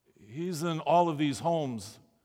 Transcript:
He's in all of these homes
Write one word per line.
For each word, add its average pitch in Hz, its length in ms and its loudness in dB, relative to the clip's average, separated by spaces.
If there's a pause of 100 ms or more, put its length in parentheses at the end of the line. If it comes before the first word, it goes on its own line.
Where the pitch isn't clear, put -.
(200)
He's 151 440 -6
in 165 160 -2
all 170 300 4
of 147 100 -2
these 147 220 0
homes 135 580 -2 (260)